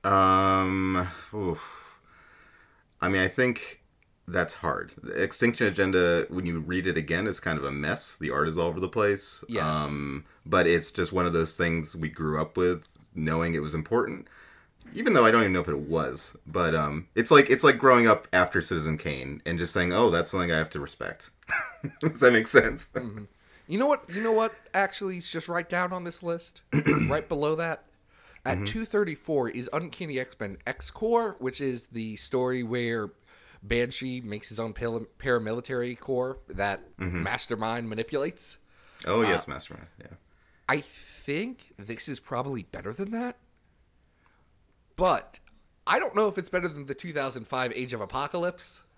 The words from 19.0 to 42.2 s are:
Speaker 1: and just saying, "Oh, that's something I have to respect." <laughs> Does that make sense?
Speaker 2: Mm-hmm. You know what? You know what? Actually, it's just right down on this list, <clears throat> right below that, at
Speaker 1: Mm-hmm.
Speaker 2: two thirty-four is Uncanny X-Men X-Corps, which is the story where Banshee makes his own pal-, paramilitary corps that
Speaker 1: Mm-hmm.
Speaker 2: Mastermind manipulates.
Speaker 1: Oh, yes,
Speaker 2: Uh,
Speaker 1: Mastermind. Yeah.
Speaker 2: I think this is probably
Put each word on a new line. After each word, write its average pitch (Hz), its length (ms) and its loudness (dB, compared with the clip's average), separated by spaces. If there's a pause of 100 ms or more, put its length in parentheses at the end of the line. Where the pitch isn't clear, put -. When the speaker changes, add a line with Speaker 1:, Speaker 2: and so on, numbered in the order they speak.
Speaker 1:
and 85 140 -2
just 85 140 0
saying, 90 200 2
"Oh, 110 160 6
that's 85 220 2
something 90 200 0
I 80 60 2
have 78 140 0
to 76 80 -6
respect." - 500 -10 (360)
<laughs> - 360 -12
Does 151 200 -2
that 123 120 10
make 110 140 4
sense? - 480 4
Speaker 2:
Mm-hmm. 107 300 -8 (420)
You 190 100 -4
know 254 80 2
what? 285 260 0
You 202 120 -6
know 226 80 0
what? 220 240 2 (180)
Actually, 190 440 -2
it's 170 120 -10
just 160 180 -6
right 175 220 -4
down 180 240 -2
on 180 100 -8
this 170 200 -10
list, 170 440 -8
<clears throat> 147 400 2
right 151 220 0
below 151 280 0
that, 165 280 -6 (580)
at 131 140 0
Speaker 1:
Mm-hmm. 101 80 -4
Speaker 2:
two 220 200 -4
thirty-four 156 640 0
is 127 220 -8
Uncanny 156 480 -6
X-Men 104 460 -8
X-Corps, 220 720 -2
which 127 240 -6
is 127 260 -4
the 110 280 -8
story 127 480 -2
where 117 460 -2 (540)
Banshee 123 580 -4
makes 104 280 -10
his 113 100 -8
own 113 140 -4
pal-, 117 340 -6 (100)
paramilitary 120 840 -2
corps 131 380 -2 (120)
that 98 480 -4
Speaker 1:
Mm-hmm. 87 260 -2
Speaker 2:
Mastermind 113 680 -4
manipulates. 135 680 -6 (480)
Speaker 1:
Oh, 110 160 2
yes, 90 240 0
Speaker 2:
Uh, 71 40 -10
Speaker 1:
Mastermind. - 360 -14 (120)
Yeah. - 80 -20 (600)
Speaker 2:
I 147 120 0
think - 1000 -8
this 110 280 -10
is 135 120 -8
probably 127 440 -6